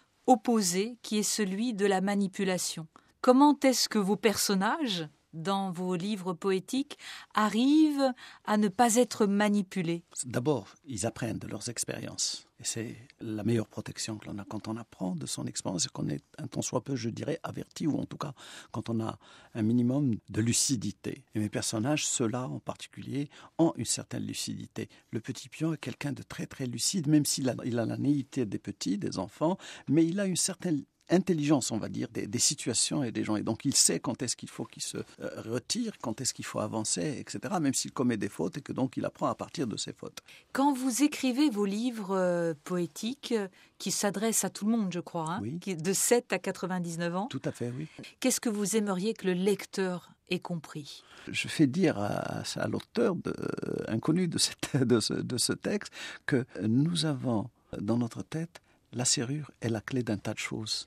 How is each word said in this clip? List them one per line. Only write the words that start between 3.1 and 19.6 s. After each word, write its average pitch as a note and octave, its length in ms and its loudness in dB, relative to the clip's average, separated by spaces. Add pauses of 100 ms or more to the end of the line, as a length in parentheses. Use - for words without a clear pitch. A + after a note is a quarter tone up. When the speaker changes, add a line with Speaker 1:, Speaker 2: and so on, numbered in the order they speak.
Speaker 1:
Comment C#4 420 8
est-ce C4 260 4
que A3 100 2
vos G3+ 180 4
personnages, G3+ 920 2 (240)
dans F#3+ 380 0
vos F3+ 240 0
livres F#3 380 -2
poétiques, F#3+ 680 -2 (340)
arrivent C4+ 800 6 (320)
à G#3 120 2
ne G#3+ 100 6
pas A#3 300 4
être A#3+ 280 4
manipulés ? G3 800 2 (220)
Speaker 2:
D'abord, B2 420 0 (180)
ils A#2 220 -2
apprennent - 320 -4
de - 80 -8
leurs G#2+ 220 -8
expériences. - 760 -4 (120)
Et - 40 -14
c'est - 320 -4 (240)
la G#2+ 240 -4
meilleure A2 240 4
protection - 520 -8
que - 80 -16
l'on G#2+ 100 -8
a G2 80 -10
quand G#2 220 -8
on A2+ 100 -4
apprend F#3 380 -6
de C#3 100 -6
son B2+ 220 0
expérience B2 400 -2
et - 20 -14
qu'on - 180 -2
est - 160 -2 (140)
un - 80 -8
tant - 160 -4
soit - 220 0
peu, C#3 120 -4
je A#2 140 -2
dirais, A2+ 320 -4
averti, - 460 -6
ou C#3 100 2
en A2+ 80 -2
tout - 120 -10
cas C#3+ 180 -6 (360)
quand A#2 200 -6
on A#2 80 0
a G#2+ 180 -4 (380)
un A#2 80 0